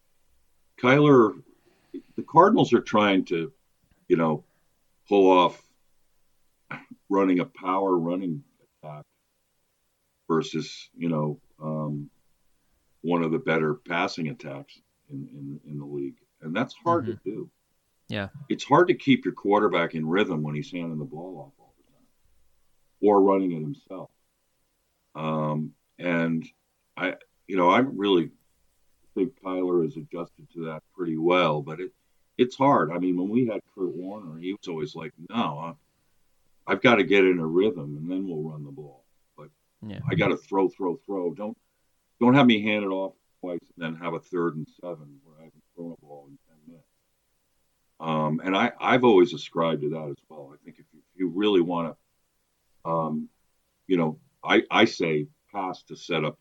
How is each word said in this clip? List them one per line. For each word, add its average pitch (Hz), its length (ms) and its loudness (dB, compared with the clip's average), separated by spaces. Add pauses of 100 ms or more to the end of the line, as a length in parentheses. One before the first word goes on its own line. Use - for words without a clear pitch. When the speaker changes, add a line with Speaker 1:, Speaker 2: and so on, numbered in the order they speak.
(800)
Speaker 1:
Kyler, 127 640 6 (760)
the 170 80 -8
Cardinals 170 500 4
are 110 80 4
trying 98 440 2
to, 82 240 -4 (580)
you - 100 4
know, 80 260 0 (640)
pull 98 220 6
off 90 320 4 (1500)
running 95 320 2
a 82 60 -2
power 95 500 -2
running 85 480 -4 (380)
attack 76 220 -16 (1200)
versus, 78 680 -4
you 85 120 -6
know, 76 320 -4 (220)
um, 76 480 -8 (880)
one 85 220 -2
of 80 80 -2
the 80 80 -2
better 78 360 0
passing 87 540 -6
attacks 69 520 -14 (300)
in, 139 220 -14
in, 147 280 -14 (100)
in 73 80 -10
the 71 60 -12
league. 69 320 -10 (260)
And 80 120 -8
that's 117 200 -4 (100)
hard 170 220 0
to - 60 -6
Speaker 2:
Mm-hmm. - 180 -10
Speaker 1:
do. - 200 -10 (580)
Speaker 2:
Yeah. 101 200 -6 (200)
Speaker 1:
It's - 160 -6
hard 170 240 4
to 165 60 4
keep 123 300 0
your - 100 -4
quarterback 92 600 0
in 78 120 -4
rhythm 87 360 0
when 76 120 -6
he's 73 160 -8
handing 82 280 -8
the 73 60 -8
ball 87 340 -14
off - 200 -20
all - 200 -20
the - 140 -20
time - 140 -20 (960)
or 101 200 6
running 95 300 2
it 80 80 -6
himself. 76 500 -12 (1040)
Um, 76 580 -4 (260)
and 82 480 -2 (500)
I, 90 180 -4 (320)
you 95 100 -4
know, 90 140 4
I 107 100 6
really 98 500 2 (840)
think 92 180 -2 (120)
Kyler 90 400 -2
has 76 120 -8
adjusted 80 580 -14
to 82 120 -10
that 78 160 -10 (140)
pretty 82 220 -4
well, 82 420 2
but 78 200 -10
it, 92 120 -10 (460)
it's 123 180 2
hard. 120 360 2
I 87 60 -2
mean, 90 180 0
when 90 120 -2
we 120 180 2
had 101 140 -4 (140)
Kurt 92 200 -4
Warner, 90 440 -12
he 90 140 -8
was 101 160 -12
always 78 260 -8
like, 80 180 -12 (160)
"No, 82 460 -6 (920)
I, - 60 -2
I've 95 100 -2
gotta 120 220 6
get 95 200 6
in 92 160 4
a 80 60 -4
rhythm 82 500 0
and 80 140 -10
then 92 180 -6
we'll 78 220 -8
run 76 140 -14
the 71 60 -16
ball. 71 340 -20 (320)
But 76 120 -20 (380)
Speaker 2:
Yeah. 104 120 -12 (100)
Speaker 1:
I - 60 -2
gotta 101 220 0
throw, 95 320 -2
throw, 87 360 -6
throw. 90 300 -6
Don't, 107 240 -10 (640)
don't 123 140 6
have 139 120 8
me 110 160 4
hand 107 220 -2
it 98 40 -4
off 95 260 -4 (260)
twice 87 180 -8 (180)
and 85 80 -12
then 80 180 -10
have 85 120 -6
a 80 60 -8
third 85 360 -4
and 76 100 -10 (140)
seven 76 440 -14
where 78 160 -20
I 80 40 -20
haven't 78 180 -20 (140)
thrown 85 160 -12
a 76 140 -20
ball 71 240 -20
in 139 80 -20 (100)
ten 80 80 -20 (120)
minutes." 113 160 -20 (1160)
Um, 78 440 -2
and 95 120 0
I, 113 140 2 (100)
I've 123 220 2
always 95 300 8
ascribed 80 500 -2
to 73 80 -4
that 78 200 -8
as 71 60 -12 (120)
well. 76 260 -20
I - 100 -20
think 82 140 -20
if 78 140 -20
you, 76 80 -20
if - 180 -20
you 92 120 -2
really 101 300 2
wanna, 85 360 -2 (880)
um, 78 440 -4 (600)
you 92 80 2
know, 78 200 0 (280)
I, 90 260 4
I 170 140 4
say 80 420 -2 (260)
pass 92 320 -8
to 80 120 -18
set 80 280 -4
up 76 160 -6